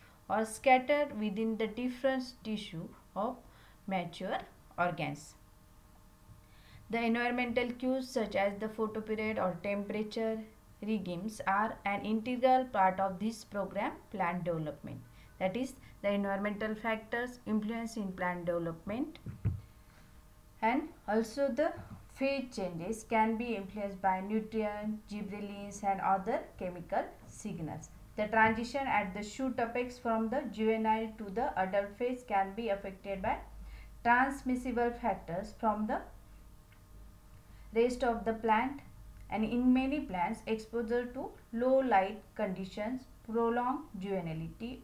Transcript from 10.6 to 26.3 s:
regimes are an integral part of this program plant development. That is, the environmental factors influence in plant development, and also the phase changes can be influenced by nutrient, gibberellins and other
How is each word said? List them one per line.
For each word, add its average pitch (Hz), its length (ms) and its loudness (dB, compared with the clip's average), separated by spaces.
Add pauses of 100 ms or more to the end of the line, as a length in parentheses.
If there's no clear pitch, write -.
regimes 202 640 -4
are 196 380 2
an 202 200 -2
integral 254 600 6
part 190 340 4
of 190 200 0
this 220 260 -2
program 202 480 -2 (180)
plant 175 320 0
development. 160 560 -2 (400)
That 185 160 2
is, 254 180 -2 (280)
the 202 80 2
environmental 202 640 0
factors 233 720 -2
influence 220 500 -2
in 196 180 -4
plant 180 320 -2
development, 170 760 -2 (1400)
and 262 260 4 (180)
also 226 420 2
the 294 240 2 (420)
phase 269 400 0
changes 180 520 -4
can 220 300 4
be 240 180 -2
influenced 196 460 -6
by 185 180 4
nutrient, 214 880 -2
gibberellins 202 760 -8
and 196 180 2
other 196 380 2 (180)